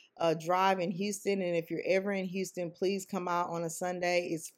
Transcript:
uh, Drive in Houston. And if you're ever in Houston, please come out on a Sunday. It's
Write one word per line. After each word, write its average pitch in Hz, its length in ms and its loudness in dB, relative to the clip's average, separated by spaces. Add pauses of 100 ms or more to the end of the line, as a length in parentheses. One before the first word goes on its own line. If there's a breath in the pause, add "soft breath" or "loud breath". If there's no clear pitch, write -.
(180 soft breath)
uh, 165 160 4
Drive 185 460 2
in 170 120 0
Houston. 196 500 -2
And 175 160 0
if 165 120 -2
you're 170 160 -4
ever 190 280 2
in 190 120 -2
Houston, 180 460 -6
please 190 340 -2
come 180 220 -4
out 175 220 0
on 170 140 -4
a 165 60 -2
Sunday. 175 640 0
It's 160 260 -6